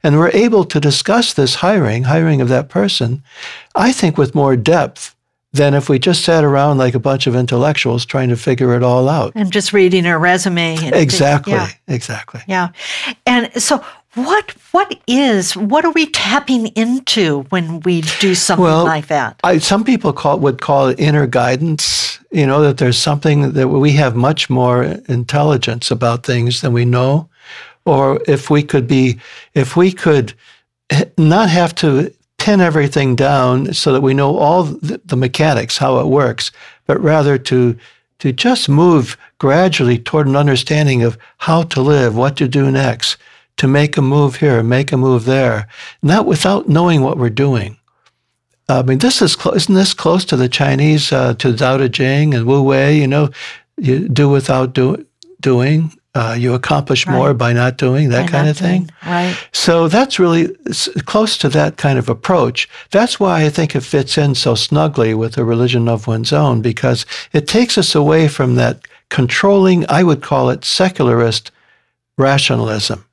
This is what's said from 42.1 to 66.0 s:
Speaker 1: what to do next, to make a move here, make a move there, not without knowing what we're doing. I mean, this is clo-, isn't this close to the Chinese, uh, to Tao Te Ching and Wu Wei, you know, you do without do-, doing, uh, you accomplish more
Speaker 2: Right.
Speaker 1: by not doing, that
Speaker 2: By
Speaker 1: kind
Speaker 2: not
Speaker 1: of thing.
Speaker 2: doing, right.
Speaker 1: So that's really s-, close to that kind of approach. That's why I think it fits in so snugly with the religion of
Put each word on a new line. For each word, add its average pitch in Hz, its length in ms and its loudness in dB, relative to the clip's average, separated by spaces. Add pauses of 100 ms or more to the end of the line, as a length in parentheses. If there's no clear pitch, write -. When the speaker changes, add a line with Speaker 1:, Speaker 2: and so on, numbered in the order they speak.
Speaker 1:
what 139 180 0
to 139 140 -2
do 135 200 0
next, 135 460 -2 (400)
to - 120 -2
make 147 280 2
a 147 60 0
move 139 360 2
here, 131 240 2
make 127 300 0
a 139 60 0
move 127 260 2
there, 120 440 0 (340)
not 190 240 2
without 190 420 0
knowing 165 340 2
what 135 160 -2
we're 120 120 0
doing. 113 480 -2 (880)
I 131 140 0
mean, 131 160 0
this 247 240 0
is 170 160 2
clo-, - 160 -2
isn't 190 220 0
this 196 180 2
close 180 320 0
to - 100 -2
the 123 140 0
Chinese, 143 640 0
uh, 123 220 0
to 123 200 0
Tao 131 220 0
Te 135 100 0
Ching 139 460 0
and 117 120 -2
Wu 139 180 2
Wei, 139 340 2
you 143 100 2
know, 143 220 0 (480)
you 156 320 0
do 143 180 2
without 131 460 0
do-, 135 320 0 (340)
doing, 143 540 0 (220)
uh, 113 220 -2
you 120 160 0
accomplish 135 540 -2
more 131 220 2
Speaker 2:
Right. 131 80 0
Speaker 1:
by 120 160 0
not 127 240 0
doing, 135 320 0
that 123 180 0
Speaker 2:
By 170 40 -4
Speaker 1:
kind 147 140 0
Speaker 2:
not 151 60 2
Speaker 1:
of 147 60 -4
thing. 185 260 0
Speaker 2:
doing, - 60 -10 (160)
right. 175 460 -4
Speaker 1:
So 165 360 2
that's 233 320 0
really 170 360 2 (140)
s-, - 180 -4 (180)
close 214 340 0
to 143 100 0
that 151 280 0
kind 139 200 0
of 120 100 -2
approach. 123 640 -2 (220)
That's 226 280 0
why 175 260 2
I 151 40 2
think 151 260 -2
it 131 60 0
fits 135 360 -2
in 143 180 2
so 120 200 0
snugly 147 600 0
with 113 180 -4
the 127 100 -2
religion 117 460 0
of 110 180 -2